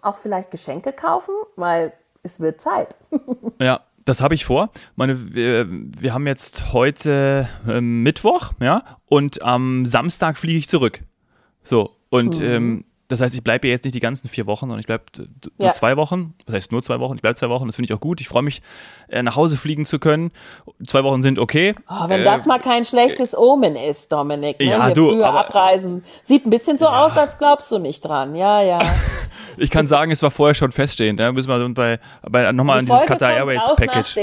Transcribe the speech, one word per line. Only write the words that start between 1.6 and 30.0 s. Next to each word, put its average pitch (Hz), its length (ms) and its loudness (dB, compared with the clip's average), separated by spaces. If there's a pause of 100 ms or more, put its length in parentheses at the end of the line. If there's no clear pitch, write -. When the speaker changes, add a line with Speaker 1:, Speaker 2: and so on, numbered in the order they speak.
Speaker 1:
es - 180 -14
wird 160 180 -4
Zeit. - 380 -4 (140)
<laughs> 247 500 -8
Speaker 2:
Ja, 127 180 0 (240)
das 127 180 0
habe 143 140 2
ich - 80 -2
vor. 156 280 0 (260)
Meine, 127 360 -4
wir, 117 360 0
wir 87 440 -8
haben 143 140 -4
jetzt - 460 -6
heute, 139 760 0 (180)
ähm, 117 380 -2
Mittwoch, 214 560 0
ja, 151 240 0 (240)
und 143 340 0
am 127 440 -2
Samstag 147 520 -2
fliege 165 200 -2
ich 151 100 -6
zurück. 131 320 0 (640)
So, 110 280 0 (180)
und, 123 320 0
Speaker 1:
Mhm. 98 40 -2
Speaker 2:
ähm, 117 400 -2 (220)
das 123 140 -2
heißt, 123 140 0
ich 120 80 -8
bleibe 123 240 0
jetzt 123 180 -2
nicht 127 80 -6
die 123 60 -6
ganzen 120 300 -6
vier 104 180 -8
Wochen, 104 140 -4
sondern 117 180 -8
ich 110 80 -12
bleib - 260 -8
d-, - 140 -16
d-, - 220 -20 (100)
nur 196 80 2
Speaker 1:
Ja. 175 60 4
Speaker 2:
zwei 127 220 0
Wochen. 160 380 -4 (140)
Was 113 80 -6
heißt - 160 -8
nur 120 100 -2
zwei 120 180 -4
Wochen? 127 180 -6
Ich - 40 -18
bleib 117 160 -2
zwei 127 120 -4
Wochen, 127 180 -4
das 110 80 -8
finde 120 160 -4
ich 110 40 -4
auch 101 60 -4
gut. 165 180 -6
Ich 127 80 -14
freue 120 140 -2
mich, 143 220 -6 (460)
äh, 120 120 -4
nach 120 140 -4
Hause 151 220 2
fliegen 151 280 -4
zu - 140 -4
können. 160 320 0 (560)
Zwei 135 160 2
Wochen 135 180 2
sind 135 160 4
okay. 160 380 2 (120)
Speaker 1:
Oh, 175 220 -6
wenn 190 120 2
Speaker 2:
Äh, - 20 2
Speaker 1:
das 214 240 4
mal 262 120 4
kein 240 240 0
schlechtes 240 540 2
Omen 240 380 4
ist, 143 360 -6
Dominik, 147 480 -2
ne? 139 60 2
Speaker 2:
ja, 123 220 2
Speaker 1:
Hier 127 80 4
Speaker 2:
du, 160 160 6
Speaker 1:
früher 220 160 4
Speaker 2:
aber - 140 2
Speaker 1:
abreisen. 190 600 2 (200)
Sieht 269 240 4
ein - 20 0
bisschen 240 300 2
so 320 60 4
Speaker 2:
Ja. 277 200 4
Speaker 1:
aus, 320 100 2
als 294 220 2
glaubst 294 340 2
du 220 60 0
nicht 156 260 -8
dran. 143 320 -4
Ja, 202 280 2
ja. 175 160 2
Speaker 2:
<laughs> 160 100 2 (680)
Ich 143 140 0
kann 156 160 2
sagen, 151 240 4